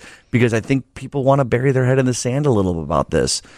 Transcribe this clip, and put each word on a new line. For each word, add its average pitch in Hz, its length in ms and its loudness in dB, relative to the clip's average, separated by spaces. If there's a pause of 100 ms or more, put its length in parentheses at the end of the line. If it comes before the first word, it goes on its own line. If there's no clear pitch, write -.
(320)
because 120 220 2
I 113 60 0
think 131 360 -4
people 135 280 -8
wanna 135 220 4
bury 123 260 0
their 127 140 0
head 131 140 2
in 131 60 0
the 127 80 0
sand 131 320 -4
a 143 60 2
little 95 220 2
bit 82 100 -6
about 73 260 -2
this. 67 320 -2 (160)